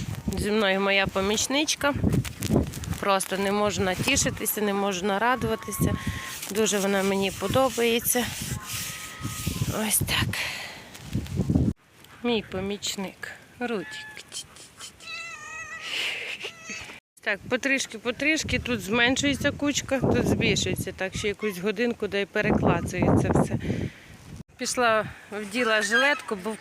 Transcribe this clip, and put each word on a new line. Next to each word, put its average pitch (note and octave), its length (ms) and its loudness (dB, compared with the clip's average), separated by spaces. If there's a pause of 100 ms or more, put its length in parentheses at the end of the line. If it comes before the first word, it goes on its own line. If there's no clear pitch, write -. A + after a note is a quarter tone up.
(380)
Зі G3 120 0
мною G3 300 4
моя G3 260 4
помічничка. B3+ 880 0 (1040)
Просто F#3+ 380 2
не G3 140 2
можу G3+ 300 2
натішитися, G#3+ 800 0
не G#3 140 2
можу G3 320 0
нарадуватися. A3 880 2 (540)
Дуже G#3 280 2
вона G3 240 2
мені G3 280 2
подобається. A#3 960 2 (1600)
Ось - 120 2
так. - 400 0 (1800)
Мій A#3 280 2
помічник. G3 840 -6 (280)
Рудік. A3+ 260 -4 (3250)
Так, G3+ 160 0 (100)
потрішки-потрішки, B3+ 1120 0
тут A#3 220 -2
зменшується B3 720 2
кучка, C4+ 500 -2
тут A#3+ 280 2
збільшується. G3+ 640 0
Так F#3+ 240 -6
що G#3+ 120 -2
якусь G3+ 300 -4
годинку, G#3+ 500 0
де G3+ 140 0
й G3 40 -2
переклацується F#3+ 1040 4
все. - 280 4 (1000)
Пішла, A3+ 460 2 (280)
вділа G#3+ 500 0
жилетку, B3 600 2
бо A3 60 -2
в G#3+ 100 -4